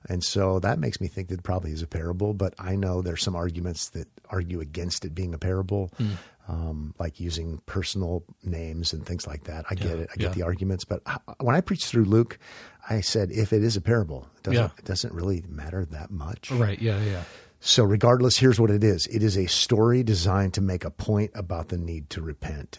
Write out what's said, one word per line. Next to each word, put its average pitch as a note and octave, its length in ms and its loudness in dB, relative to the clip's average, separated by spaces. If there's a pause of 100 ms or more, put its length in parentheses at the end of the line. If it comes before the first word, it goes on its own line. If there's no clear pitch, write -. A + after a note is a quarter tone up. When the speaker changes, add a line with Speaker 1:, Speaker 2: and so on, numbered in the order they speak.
Speaker 1:
And F2+ 160 -2
so F#2+ 360 2
that A#2 180 0
makes B2+ 220 -2
me F#2+ 80 -4
think F2+ 200 -8
that F2+ 120 -6
it - 40 -16
probably E2+ 280 -2
is D#2+ 100 -6
a D#2 60 -6
parable, F2+ 440 -2
but G2 260 -2
I F#2 180 -4
know F#2 260 0
there's E2+ 220 -4
some F#2 120 -2
arguments F2 540 -4
that D#2+ 160 -10 (240)
argue F2 300 -4
against E2 440 -8
it D#2 120 -8
being F2+ 180 -4
a D#2 40 -8
parable. F#2 520 -2 (100)
Speaker 2:
Mm. G#2 120 -2 (340)
Speaker 1:
Um, D#2+ 520 -6
like E2 220 -6
using E2 440 -6
personal F2 580 -4 (200)
names E2 500 -4
and D#2 140 -8
things - 200 -6
like D2 180 -10
that. D#2+ 260 -8
I F#2+ 40 0
get F2+ 120 -2
Speaker 2:
Yeah, E2 160 0
Speaker 1:
it. - 100 -8
I - 40 -12
get A2+ 60 -2
Speaker 2:
yeah. F#2+ 120 2
Speaker 1:
the F2+ 80 -2
arguments. F2+ 420 -2
But - 240 -4
h-, - 80 -2 (240)
when B2 160 4
I F#3 60 4
preach - 240 -2
through A#2 180 4
Luke, A2 340 4 (520)
I A2 100 0
said, F#2+ 320 0
if G#2+ 220 2
it G#2+ 100 6
is A2 140 2
a - 20 -4
parable, F#2+ 560 0
it - 60 -20
doesn't, A#2+ 200 2
Speaker 2:
Yeah. F#2 140 2
Speaker 1:
it - 80 -20
doesn't F#2+ 300 -4
really F2 340 -2
matter D#2+ 380 -6
that D#2 240 -10
much. D#2+ 400 -8
Speaker 2:
Right, A2+ 320 2
yeah, G#2 200 0
yeah. F#2+ 200 -2 (380)
Speaker 1:
So - 220 4
regardless, A#2+ 540 6
here's B2+ 240 6
what A2 100 6
it G#2 140 4
is. G2 220 4
It G#2+ 160 0
is G2+ 160 2
a F#2 80 2
story A#2+ 560 4
designed G2 500 4
to - 80 -2
make F#2 240 0
a D#2+ 60 -4
point G#2 440 0
about F2 360 -6
the F2+ 80 -2
need E2 320 -6
to D#2 100 -8
repent D2+ 580 -8